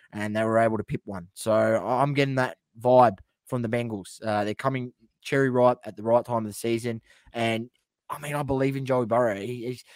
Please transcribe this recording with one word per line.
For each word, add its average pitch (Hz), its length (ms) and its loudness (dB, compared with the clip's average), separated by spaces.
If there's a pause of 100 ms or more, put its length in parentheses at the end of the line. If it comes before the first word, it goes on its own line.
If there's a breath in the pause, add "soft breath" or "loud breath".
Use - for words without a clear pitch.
(140 soft breath)
and 107 220 -6
they 110 80 0
were 110 140 2
able 113 200 4
to 104 60 -4
pip - 220 -8
one. 95 300 -12
So - 180 -2
I, 110 480 2
I'm 143 140 0
getting 139 200 0
that 127 220 -2 (220)
vibe 123 400 6 (260)
from 123 160 -6
the 117 80 -4
Bengals. 113 560 -6
Uh, 104 200 0
they're 107 100 -4
coming 131 380 -4 (280)
cherry 135 300 0
ripe 123 340 4
at 104 100 -14
the 104 60 -14
right 113 240 2
time 117 120 -4
of 110 80 -4
the 104 80 -8
season. 117 480 -4 (300 soft breath)
And, 117 380 -2 (400)
I - 100 -10
mean, 147 140 -8
I 147 80 -4
believe 135 340 0
in 135 120 -6
Joey 127 180 2
Burrow. 113 300 2
He, 113 300 -8
he's, 123 180 -10 (120 soft breath)